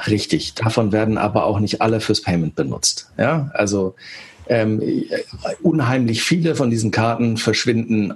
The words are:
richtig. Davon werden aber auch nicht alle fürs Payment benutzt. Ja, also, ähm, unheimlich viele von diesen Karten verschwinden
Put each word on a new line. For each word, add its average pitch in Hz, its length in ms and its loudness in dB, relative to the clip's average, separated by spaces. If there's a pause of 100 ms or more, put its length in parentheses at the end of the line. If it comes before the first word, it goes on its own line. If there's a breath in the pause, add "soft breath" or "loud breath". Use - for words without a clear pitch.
richtig. - 480 -2
Davon 113 380 0
werden 110 260 2
aber 101 280 0
auch 101 120 0
nicht 104 240 0
alle 113 160 2
fürs - 240 0
Payment 85 320 0
benutzt. - 640 -4
Ja, 143 340 0
also, 98 440 0 (520 loud breath)
ähm, 110 320 2 (840)
unheimlich 127 600 2
viele 165 320 2
von 131 160 2
diesen 113 220 0
Karten 117 440 2
verschwinden 113 800 0